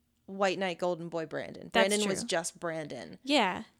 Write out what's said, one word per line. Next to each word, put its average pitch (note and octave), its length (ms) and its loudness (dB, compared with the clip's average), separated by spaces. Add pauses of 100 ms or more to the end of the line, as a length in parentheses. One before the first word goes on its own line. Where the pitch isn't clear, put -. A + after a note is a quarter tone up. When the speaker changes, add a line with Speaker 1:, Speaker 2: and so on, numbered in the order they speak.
(260)
Speaker 1:
White F#3+ 320 0
Knight F#3 220 -2
Golden E3+ 300 -2
Boy E3 160 -4
Brandon. C#3+ 480 -8
Speaker 2:
That's G#3 160 6
Speaker 1:
Brandon G#3 180 4
was F#3+ 140 0
Speaker 2:
true. A#3+ 60 -6
Speaker 1:
just E3 320 -2
Brandon. D3+ 640 -6
Speaker 2:
Yeah. A3+ 400 2 (160)